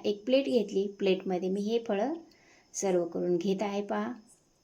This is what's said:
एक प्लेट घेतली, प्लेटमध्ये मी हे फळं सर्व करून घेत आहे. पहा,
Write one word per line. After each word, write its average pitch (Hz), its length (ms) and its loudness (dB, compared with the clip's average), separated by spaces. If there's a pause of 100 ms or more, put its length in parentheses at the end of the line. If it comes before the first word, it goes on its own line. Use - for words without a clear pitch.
एक 208 200 -2
प्लेट 262 200 4
घेतली, 202 420 2
प्लेटमध्ये 185 640 0
मी 196 120 -2
हे 226 260 0
फळं 220 260 0 (600)
सर्व 180 320 2
करून 175 320 0
घेत 190 240 0
आहे. 202 200 -2
पहा, 208 320 -4 (500)